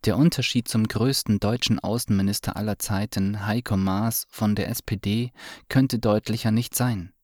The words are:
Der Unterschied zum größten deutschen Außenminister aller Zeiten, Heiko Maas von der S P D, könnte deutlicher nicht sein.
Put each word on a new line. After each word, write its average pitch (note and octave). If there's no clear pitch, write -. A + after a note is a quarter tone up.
Der G2+
Unterschied C3
zum A2
größten A#2
deutschen A2+
Außenminister G2+
aller G#2
Zeiten, G2+
Heiko G#2+
Maas F#2+
von G#2+
der G#2
S A2+
P -
D, A2+
könnte C3
deutlicher G#2+
nicht A#2
sein. G#2+